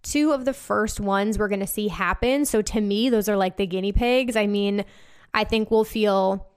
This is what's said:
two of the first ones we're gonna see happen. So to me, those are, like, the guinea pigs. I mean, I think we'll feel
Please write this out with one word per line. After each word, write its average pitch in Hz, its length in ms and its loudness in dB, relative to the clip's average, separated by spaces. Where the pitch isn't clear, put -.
two 302 300 0
of 262 120 -2
the 269 80 0
first 214 480 -4
ones 196 380 0
we're 208 100 0
gonna 196 180 -2
see 208 220 -4
happen. 208 560 0
So 226 160 2
to 220 180 -4
me, 214 300 0
those 214 180 2
are, 208 120 2
like, 185 180 0
the 196 100 -2
guinea 185 240 -4
pigs. 240 460 0
I 208 100 2
mean, 202 380 0
I 214 120 0
think 220 260 0
we'll 220 120 4
feel 196 640 0